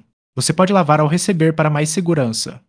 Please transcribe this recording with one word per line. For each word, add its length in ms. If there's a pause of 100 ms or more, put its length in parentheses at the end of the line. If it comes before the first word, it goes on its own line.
(340)
Você 180
pode 220
lavar 260
ao 60
receber 480
para 160
mais 180
segurança. 800